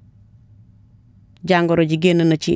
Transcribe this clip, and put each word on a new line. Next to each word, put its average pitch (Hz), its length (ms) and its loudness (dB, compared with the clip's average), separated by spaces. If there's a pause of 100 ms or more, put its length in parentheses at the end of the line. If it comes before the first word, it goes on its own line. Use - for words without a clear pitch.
(1400)
Jàngoro 170 380 0
ji 160 200 0
génn 175 260 2
na 160 80 2
ci - 200 -6